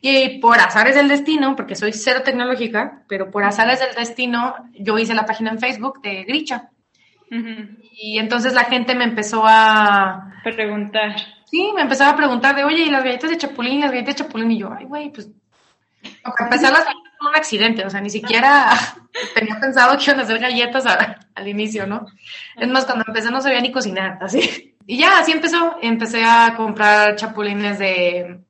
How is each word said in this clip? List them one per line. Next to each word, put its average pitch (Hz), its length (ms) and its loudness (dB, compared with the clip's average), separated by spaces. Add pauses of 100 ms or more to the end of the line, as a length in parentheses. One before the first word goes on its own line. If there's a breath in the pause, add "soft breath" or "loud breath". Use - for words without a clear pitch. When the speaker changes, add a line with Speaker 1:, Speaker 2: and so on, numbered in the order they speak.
Speaker 1:
Y 269 400 0
por 233 180 6
azares 220 380 4
del 285 100 6
destino, 285 480 2
porque 196 220 -8
soy 214 160 -4
cero 247 320 -2
tecnológica, 247 840 -4
pero 190 240 -6
por 202 140 0
azares 226 340 2
del 262 160 -4
destino, 240 640 -4 (160)
yo 214 260 -2
hice 226 160 -2
la 214 100 0
página 220 280 -4
en 220 80 -8
Facebook 247 420 -6
de 190 220 -10
Gricha. 277 460 -6 (600)
Speaker 2:
Ujú. 220 480 -10 (140)
Speaker 1:
Y 214 260 -8
entonces 240 360 -2
la 240 100 4
gente 247 320 0
me 247 80 0
empezó 220 420 -2
a 214 840 4 (100)
Speaker 2:
Preguntar. 208 760 -4 (300)
Speaker 1:
Sí, 381 280 -2
me 349 80 0
empezaba 277 280 4
a 294 60 2
preguntar 240 380 2
de, - 100 -2
"Oye, 320 180 2
¿y 311 80 0
las 269 120 0
galletas 254 280 -4
de 330 80 -2
chapulín, 269 420 -4
las 285 100 0
galletas 247 260 -4
de - 80 -6
chapulín?". 226 280 -2
Y 214 60 0
yo, 190 140 -8
"Ay, - 120 -14
güey, 285 260 -12
pues". 208 160 -20
O - 1120 -16
sea, 233 100 0
empezar 254 260 2
las - 120 4
galletas - 340 -8
fue 294 120 -2
un 302 60 0
accidente, 226 500 0
o 196 40 -8
sea, 196 100 -8
ni 202 100 -8
siquiera 233 600 2
<laughs> - 640 -4
tenía 214 240 -2
pensado 262 380 4
que 277 80 -4
iban 269 160 2
a - 40 -4
hacer 226 140 -2
galletas 240 480 -2
a, 208 320 0 (160)
al 196 140 -10
inicio, 208 380 -6
¿no? 214 200 -8 (500 loud breath)
Es 240 120 -4
más, 262 160 2
cuando 247 220 -2
empecé 220 240 -4
no 262 100 -2
sabía 262 200 2
ni 247 120 -2
cocinar, 190 480 -4
así. - 560 -4 (100)
Y 226 120 -6
ya, 359 200 6
así 320 140 2
empezó. 330 480 -2
Empecé 226 440 -2
a 233 320 6
comprar 208 600 2
chapulines 208 600 -6
de 180 720 -2